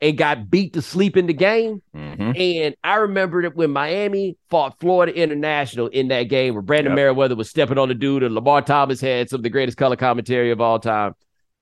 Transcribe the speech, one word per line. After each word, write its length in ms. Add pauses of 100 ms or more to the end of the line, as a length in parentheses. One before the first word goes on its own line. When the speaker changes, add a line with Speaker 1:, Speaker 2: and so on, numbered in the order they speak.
Speaker 1:
and 160
got 340
beat 240
to 80
sleep 340
in 100
the 60
game. 500 (140)
Speaker 2:
Mm-hmm. 400
Speaker 1:
And 380 (100)
I 120
remember 460
that 140
when 140
Miami 680 (140)
fought 300
Florida 340
International 760
in 200
that 160
game 300
where 80
Brandon 300
Speaker 2:
Yep. 40
Speaker 1:
Meriwether 400
was 140
stepping 280
on 100
the 60
dude 280
and 120
Lamar 280
Thomas 380
had 300
some 80
of 60
the 60
greatest 280
color 180
commentary 540
of 100
all 180
time. 360 (480)